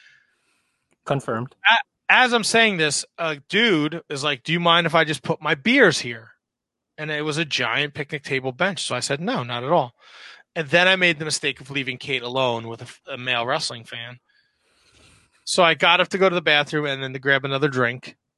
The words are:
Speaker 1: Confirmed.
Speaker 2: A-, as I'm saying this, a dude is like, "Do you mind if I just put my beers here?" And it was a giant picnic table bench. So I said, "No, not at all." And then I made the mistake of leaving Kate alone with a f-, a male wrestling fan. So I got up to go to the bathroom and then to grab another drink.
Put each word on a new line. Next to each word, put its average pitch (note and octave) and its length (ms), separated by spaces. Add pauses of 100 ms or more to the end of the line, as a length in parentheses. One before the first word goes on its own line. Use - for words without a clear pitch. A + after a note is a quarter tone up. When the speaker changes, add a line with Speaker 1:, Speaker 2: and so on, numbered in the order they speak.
(1040)
Speaker 1:
Confirmed. B2+ 520 (120)
Speaker 2:
A-, - 460
as A#3+ 180
I'm A3+ 120
saying A3 340
this, D3+ 280 (120)
a D#3+ 200 (120)
dude E3+ 580
is C#3 160
like, C#3+ 200
"Do D#3+ 100
you F3 60
mind E3+ 260
if D#3 80
I E3 100
just D3+ 200
put - 180
my D#3 140
beers A3+ 420
here?" A2+ 300 (680)
And D#3 120
it D3+ 160
was D3+ 140
a E3+ 60
giant C3+ 500
picnic D3 260
table C3 300
bench. F3 320
So B2 120
I B2 40
said, C#3 200
"No, F#3+ 240
not A#2+ 200
at C#3 80
all." C#3 220 (640)
And D#3+ 120
then F3 200
I F#3+ 100
made F3 200
the D#3+ 80
mistake C#3+ 340
of C3+ 120
leaving C3 260
Kate C3+ 240
alone A#2+ 460
with A#2 140
a - 20
f-, - 240
a C3+ 100
male B2 280
wrestling B2+ 400
fan. A#2+ 340 (1200)
So - 200
I E3 100
got F3 260
up F3 100
to F#3+ 100
go F#3+ 100
to F3 60
the F3 60
bathroom D3 440
and C3+ 160
then C3 120
to C3+ 60
grab C3+ 240
another C#3 260
drink. B2+ 480 (200)